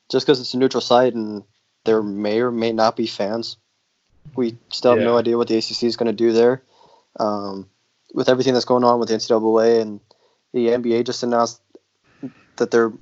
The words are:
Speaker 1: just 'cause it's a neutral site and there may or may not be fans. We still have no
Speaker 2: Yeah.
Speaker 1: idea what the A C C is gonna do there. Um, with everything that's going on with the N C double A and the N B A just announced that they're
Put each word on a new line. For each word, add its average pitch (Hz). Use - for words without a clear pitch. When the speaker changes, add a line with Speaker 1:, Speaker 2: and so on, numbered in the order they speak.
Speaker 1:
just 131
'cause 139
it's 123
a 127
neutral 131
site 123
and 107
there 110
may 104
or 123
may 117
not 113
be 113
fans. 110
We 120
still -
have 117
no 117
Speaker 2:
Yeah. 120
Speaker 1:
idea 117
what 117
the 113
A 110
C -
C 120
is 113
gonna 117
do 117
there. 120
Um, 101
with -
everything 127
that's 120
going 123
on 120
with 113
the 113
N 110
C -
double 110
A 113
and 107
the 117
N 123
B 117
A 120
just 123
announced 120
that 120
they're 117